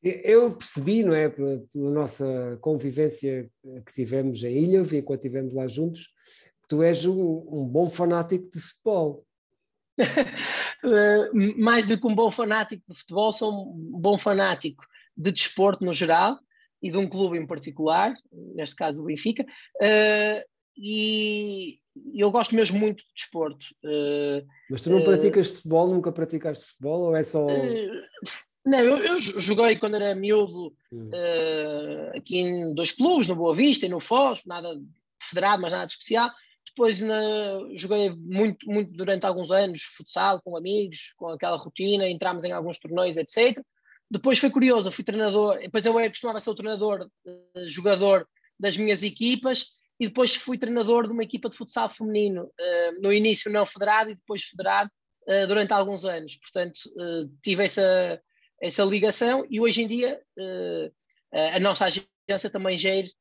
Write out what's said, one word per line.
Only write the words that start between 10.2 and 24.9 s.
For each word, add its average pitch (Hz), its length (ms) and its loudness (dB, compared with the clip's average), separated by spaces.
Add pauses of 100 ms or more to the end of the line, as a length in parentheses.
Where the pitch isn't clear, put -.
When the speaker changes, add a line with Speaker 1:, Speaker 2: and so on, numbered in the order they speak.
Speaker 2:
Eh, 208 460 6 (260)
mais 226 300 4
do 220 120 2
que - 60 -4
um 220 80 2
bom 220 160 4
fanático 214 580 -4
de - 120 -20
futebol, 208 340 0
sou 214 180 -2
um 175 480 -10
bom 202 160 4
fanático 190 720 -2 (320)
de 175 140 0
desporto 190 520 2
no 180 80 0
geral 175 460 2 (420)
e 185 120 -6
de 170 80 -2
um 196 100 0
clube 190 260 0
em 160 120 -4
particular, 160 680 -2 (180)
neste 170 440 -12
caso 151 240 -4
do 151 60 -10
Benfica, 214 380 -4 (380)
eh, 214 640 2 (320)
e 208 1000 -4 (340)
eu 202 160 2
gosto 220 240 0
mesmo 202 240 2
muito 208 200 0
de - 180 -20
desporto. 156 500 -8 (180)
Eh, 147 600 -2 (240)
Speaker 1:
Mas 131 120 -6
tu 165 100 0